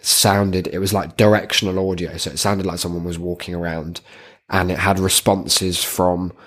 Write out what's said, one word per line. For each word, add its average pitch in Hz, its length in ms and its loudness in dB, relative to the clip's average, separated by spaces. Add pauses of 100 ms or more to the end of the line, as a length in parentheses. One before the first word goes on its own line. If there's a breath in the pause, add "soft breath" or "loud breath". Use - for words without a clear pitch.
sounded, 98 680 2
it - 120 -6
was, 95 140 0
like, 82 240 -2
directional 98 760 2
audio. 82 260 -4
So 87 120 -6
it - 80 -8
sounded 101 300 0
like 85 120 -4
someone 87 240 -6
was 87 140 -6
walking 87 380 -6
around, 85 460 -6 (480 loud breath)
and 92 220 0
it 90 60 -2
had 95 220 2
responses 92 840 0
from 90 500 0 (140)